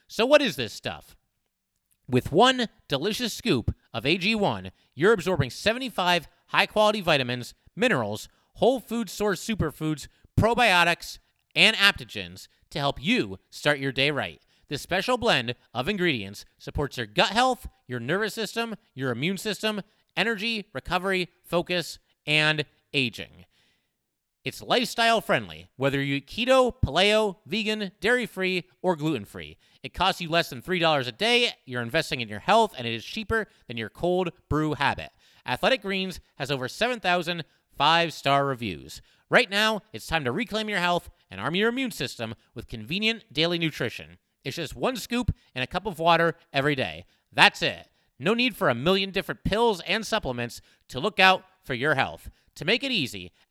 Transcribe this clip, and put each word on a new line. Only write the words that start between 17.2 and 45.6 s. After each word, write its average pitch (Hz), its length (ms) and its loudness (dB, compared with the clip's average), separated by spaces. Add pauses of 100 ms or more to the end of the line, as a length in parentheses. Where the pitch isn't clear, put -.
health, 247 380 2 (200)
your 123 120 -6
nervous 180 340 -2
system, 226 420 -6 (180)
your 127 180 -4
immune 156 260 -2
system, 214 440 -4 (340)
energy, 214 580 -2
recovery, 180 560 -2 (140)
focus, 175 560 -2 (260)
and 151 400 2 (280)
aging. 98 520 -4 (1000)
It's - 180 -10
lifestyle 226 580 2
friendly, 87 560 -2
whether 139 260 0
you 139 140 0
eat 143 120 -6
keto, 254 460 4 (120)
paleo, 202 600 2
vegan, 208 540 -4
dairy-free, 185 640 0 (180)
or 180 140 0
gluten-free. 113 640 -6 (260)
It 131 100 -14
costs 180 280 0
you 170 80 -8
less 165 200 0
than 127 120 -10
three 180 180 -2
dollars 151 280 2
a 123 40 -6
day. 233 400 2 (140)
You're 123 160 -4
investing 123 400 -2
in 110 80 -8
your 101 100 -10
health, 214 380 4
and 120 100 -6
it 113 60 -4
is 110 120 -8
cheaper 220 420 -4 (200)
than 117 100 -10
your 110 120 -6
cold 180 420 0 (180)
brew 151 240 0
habit. 104 380 -2 (340)
Athletic - 360 0
Greens 190 380 -6 (160)
has 139 160 -6
over 127 160 -2
seven 233 320 -2
thousand 175 460 -2 (320)
five-star 143 680 4
reviews. 101 560 -6 (280)
Right 208 200 4
now, 214 320 0 (120)
it's - 140 -14
time 160 160 0
to 123 80 0
reclaim 214 380 -4
your 208 100 -4
health 175 300 0 (200)
and 95 120 -10
arm 143 140 -2
your 214 140 2
immune 247 220 -4
system 117 420 -8 (220)
with 117 140 -14
convenient 190 600 -4
daily 165 280 2
nutrition. 123 580 -4 (280)
It's 139 100 -8
just 160 200 -8
one 202 200 -2
scoop 233 400 -2 (180)
in 127 80 -6